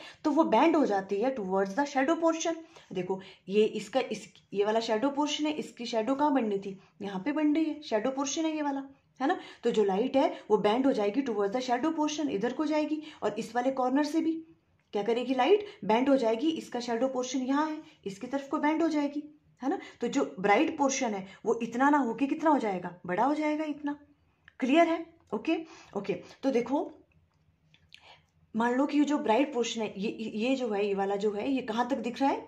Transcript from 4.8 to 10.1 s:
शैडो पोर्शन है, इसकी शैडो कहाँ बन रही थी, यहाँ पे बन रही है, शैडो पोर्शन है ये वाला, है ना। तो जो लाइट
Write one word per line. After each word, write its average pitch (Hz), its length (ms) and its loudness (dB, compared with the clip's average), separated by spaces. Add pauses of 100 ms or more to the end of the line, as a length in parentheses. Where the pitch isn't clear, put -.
शैडो 226 280 0
पोर्शन 294 360 -2
है, 302 80 0
इसकी - 320 -8
शैडो 226 300 -2
कहाँ 196 180 2
बन 233 120 2
रही 196 140 -2
थी, 190 180 -10 (240)
यहाँ 196 240 -6
पे 294 60 0
बन 302 240 2
रही 320 100 2
है, 294 160 -6
शैडो 220 300 -2
पोर्शन 277 340 -2
है 311 100 -2
ये 302 60 -4
वाला, 269 220 -2 (360)
है 254 80 0
ना। 370 120 0 (240)
तो 233 80 2
जो 208 120 4
लाइट 202 340 0